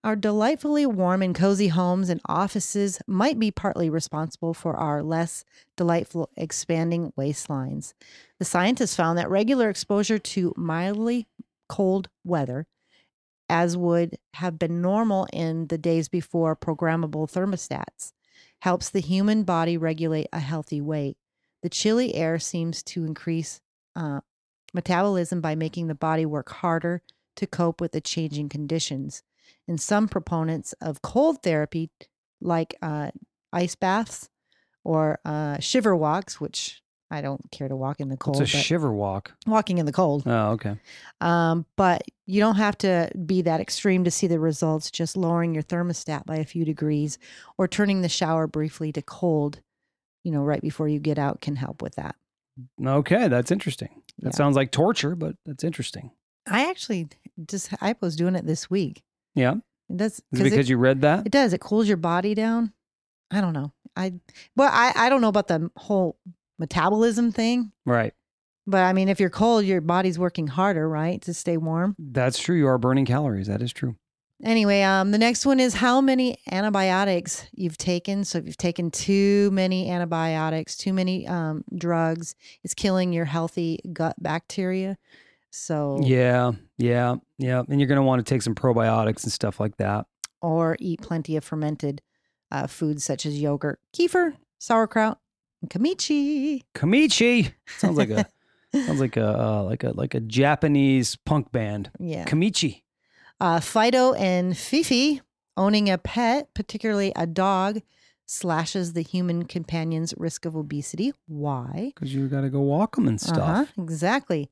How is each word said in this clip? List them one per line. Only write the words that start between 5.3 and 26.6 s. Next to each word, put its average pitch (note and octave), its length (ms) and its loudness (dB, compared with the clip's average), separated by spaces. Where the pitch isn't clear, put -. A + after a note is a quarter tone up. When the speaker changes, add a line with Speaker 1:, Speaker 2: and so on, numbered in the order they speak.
Speaker 1:
delightful E3+ 600 -2
expanding E3 800 -2
waistlines. C#3 760 -6
The F#3 80 -6
scientists G3+ 500 0
found E3+ 220 2
that - 140 -2
regular A3 360 2
exposure G3+ 520 0
to - 360 -2
mildly G#3 720 -2
cold F#3+ 420 0
weather, D3 440 -2
as E3+ 260 2
would E3+ 440 0
have E3 240 -6
been E3+ 200 -2
normal G3 540 0
in E3 340 -4
the E3 120 -4
days E3 280 0
before E3 480 0
programmable D#3+ 720 -2
thermostats, - 880 -6
helps F3+ 300 0
the G3 100 0
human G3 400 2
body E3+ 340 0
regulate D#3+ 560 -2
a E3+ 80 -8
healthy D3 420 -6
weight. D3 360 -4
The F3 60 -4
chilly A3+ 440 0
air D#3+ 240 0
seems E3 460 -6
to E3+ 220 -6
increase, D#3+ 540 -6
uh, D3 240 -6
metabolism F3+ 680 0
by E3 140 -2
making D#3+ 320 -4
the D#3 80 -4
body D#3+ 320 0
work D3+ 240 -6
harder E3+ 500 -2